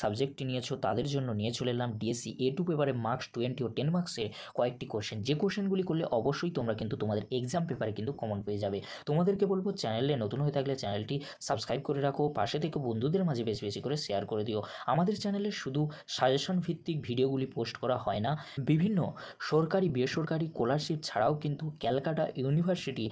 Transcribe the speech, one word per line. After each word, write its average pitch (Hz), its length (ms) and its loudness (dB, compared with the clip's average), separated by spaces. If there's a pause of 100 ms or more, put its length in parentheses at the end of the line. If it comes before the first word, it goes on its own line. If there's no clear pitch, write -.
সাবজেক্টটি 131 440 -2
নিয়েছো, 127 280 -4 (120)
তাদের 107 300 0
জন্য 135 140 -2 (100)
নিয়ে 113 200 0
চলে 123 160 0
এলাম 120 240 0
ডিএসসি 117 320 -2 (140)
এ 127 120 4
টু 180 80 0
পেপারে 147 280 2 (120)
মার্কস 117 300 -2
টোয়েন্টি 123 300 -2
ও 113 120 0
টেন 139 180 2
মার্কসের 170 340 0 (300)
কয়েকটি 123 340 0
কোশ্চেন, 110 340 -4
যে 143 140 4
কোশ্চেনগুলি 196 480 0
করলে 160 160 0 (140)
অবশ্যই 143 400 0
তোমরা 117 220 0
কিন্তু 120 220 -2
তোমাদের 104 220 0 (120)
এক্সাম 127 300 0
পেপারে 113 320 -2
কিন্তু 110 220 -2
কমন 104 260 -2
পেয়ে 104 160 -2
যাবে। 98 160 0 (300)
তোমাদেরকে 185 440 4
বলবো, 190 160 0 (120)
চ্যানেলে 123 420 2
নতুন 107 180 0
হয়ে 147 160 2
থাকলে 135 260 2
চ্যানেলটি 107 340 -2 (300)
সাবস্ক্রাইব 123 420 0
করে 143 180 0
রাখো, 139 180 2 (140)
পাশে 107 260 0
থেকে 156 140 -2
বন্ধুদের 131 460 2
মাঝে 123 200 2
বেশি 107 200 -2
বেশি 101 200 -2
করে 135 200 0
শেয়ার 101 220 0
করে 107 180 0
দিও। 107 160 0 (260)
আমাদের 175 360 4
চ্যানেলে 202 280 -2 (120)
শুধু 143 200 0 (340)
সাজেশন 139 440 4
ভিত্তিক 170 420 -2
ভিডিওগুলি 131 520 2
পোস্ট 113 280 -2
করা 123 220 2
হয় 101 200 0
না, 135 80 2 (380)
বিভিন্ন 180 280 4 (520)
সরকারি 160 380 4
বেসরকারি 156 600 0
স্কলারশিপ 151 500 0 (100)
ছাড়াও 120 340 4
কিন্তু 147 220 -2 (160)
ক্যালকাটা 151 440 0 (120)
ইউনিভার্সিটি 139 760 2